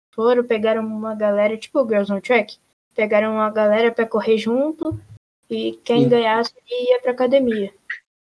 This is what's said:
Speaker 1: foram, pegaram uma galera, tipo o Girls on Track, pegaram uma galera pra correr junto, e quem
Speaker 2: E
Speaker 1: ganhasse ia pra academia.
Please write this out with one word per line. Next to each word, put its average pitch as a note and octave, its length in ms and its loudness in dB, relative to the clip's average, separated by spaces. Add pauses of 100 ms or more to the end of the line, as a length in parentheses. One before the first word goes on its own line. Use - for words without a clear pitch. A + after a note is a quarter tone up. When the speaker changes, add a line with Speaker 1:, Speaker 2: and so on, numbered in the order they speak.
(120)
Speaker 1:
foram, A#3+ 300 2
pegaram A3 420 0
uma A3 300 -8
galera, G#3+ 420 0
tipo C#4 240 -4
o A#3 80 0
Girls G3+ 240 0
on G3 80 -4
Track, - 380 0 (340)
pegaram G#3+ 420 0
uma G#3+ 160 0
galera G#3+ 420 2
pra A#3 120 -2
correr A3 320 0
junto, C#4+ 640 -2 (480)
e A3 360 -6
quem A#3+ 180 2
Speaker 2:
E B3 60 4
Speaker 1:
ganhasse A#3 440 0 (160)
ia B3 320 0
pra B3 120 -2
academia. B3 600 0 (520)